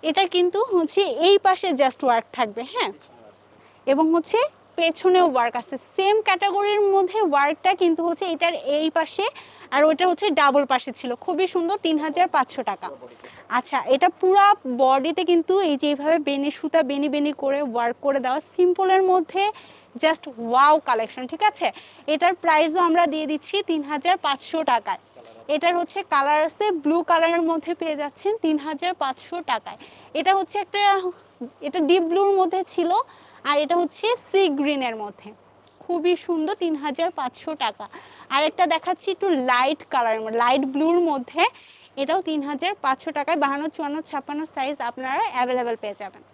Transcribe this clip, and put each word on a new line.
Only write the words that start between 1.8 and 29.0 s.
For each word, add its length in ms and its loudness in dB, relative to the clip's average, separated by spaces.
ওয়ার্ক 200 2
থাকবে, 240 -4
হ্যাঁ, 180 -4
এবং 180 4
হচ্ছে 240 0
পেছনেও 540 4
ওয়ার্ক 280 0
আছে। 140 -12
সেম 200 2
ক্যাটাগরির 540 0
মধ্যে 260 2
ওয়ার্কটা 400 0
কিন্তু 260 2
হচ্ছে 260 -4
এটার 200 -2
এই 100 0
পাশে 280 -2
আর 160 4
ওইটা 200 2
হচ্ছে 180 -2
ডাবল 320 4
পাশে 280 -2
ছিল। 120 -8
খুবই 280 0
সুন্দর, 320 -2
তিন 180 0
হাজার 320 0
পাঁচশো 340 0
টাকা। 180 -8
আচ্ছা, 200 -4
এটা 120 4
পুরা 260 6
বডিতে 500 2
কিন্তু 220 2
এই 120 2
যে 100 0
এইভাবে 260 0
বেনি, 300 -2
সুতা 320 0
বেনি 260 -2
বেনি 180 0
করে 160 0
ওয়ার্ক 320 -2
করে 200 0
দেওয়া, 140 -2
সিম্পলের 580 2
মধ্যে 320 0
just 200 0
ওয়াও 280 6
কালেকশন, 440 -4
ঠিক 180 -8
আছে? 180 -4
এটার 200 2
প্রাইসও 460 2
আমরা 140 4
দিয়ে 180 -4
দিচ্ছি 240 -6
তিন 200 0
হাজার 260 0
পাঁচশো 340 -4
টাকায়। 300 -2
এটার 240 2
হচ্ছে 200 -6
কালার 340 2
আছে, 180 -4
ব্লু 140 2
কালারের 400 2
মধ্যে 220 -4
পেয়ে 200 -4
যাচ্ছেন 300 -4
তিন 200 2
হাজার 260 -6